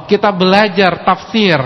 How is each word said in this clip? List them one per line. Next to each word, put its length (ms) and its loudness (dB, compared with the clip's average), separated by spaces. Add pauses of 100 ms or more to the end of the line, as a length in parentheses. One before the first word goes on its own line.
kita 260 0
belajar 720 0
tafsir 640 0